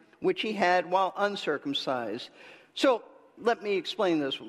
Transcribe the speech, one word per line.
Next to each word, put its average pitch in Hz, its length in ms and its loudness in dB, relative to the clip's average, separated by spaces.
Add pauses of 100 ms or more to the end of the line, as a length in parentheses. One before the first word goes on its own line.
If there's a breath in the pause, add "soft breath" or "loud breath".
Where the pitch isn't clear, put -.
(200)
which 185 220 0
he 220 100 -2
had 180 400 2
while 185 240 2
uncircumcised. 139 1120 -2 (440 loud breath)
So 254 300 2 (340)
let 214 260 0
me 202 120 -2
explain 175 440 0
this. 135 180 -2 (120)